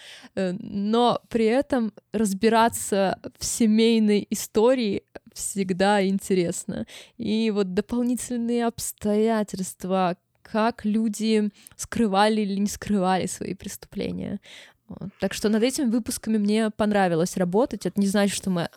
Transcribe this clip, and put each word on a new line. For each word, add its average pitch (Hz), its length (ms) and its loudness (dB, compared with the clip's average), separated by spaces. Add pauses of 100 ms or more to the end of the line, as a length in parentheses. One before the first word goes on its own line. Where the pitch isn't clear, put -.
(360)
э, 185 240 -2
но 220 600 0 (100)
при 226 160 2
этом 233 480 0 (200)
разбираться 214 1080 2 (200)
в - 60 -8
семейной 220 840 4
истории 226 760 0 (300)
всегда 196 720 0
интересно. 190 800 -2 (320)
И 220 340 -2
вот 196 220 -2
дополнительные 240 960 -2
обстоятельства, 202 1500 -2 (260)
как 220 420 -2
люди 214 640 0 (260)
скрывали 214 640 2
или 196 140 -2
не 202 120 0
скрывали 190 600 0
свои - 280 -8
преступления. 190 840 -8 (480)
Вот. - 220 -14 (120)
Так 190 120 -2
что - 160 -4
над 214 140 2
этими 262 260 0
выпусками 220 480 -2
мне 214 320 2
понравилось 196 680 0
работать. 196 480 0
Это 180 140 -2
не 196 80 2
значит, 202 280 2
что - 140 -6
мы 175 140 -2 (140)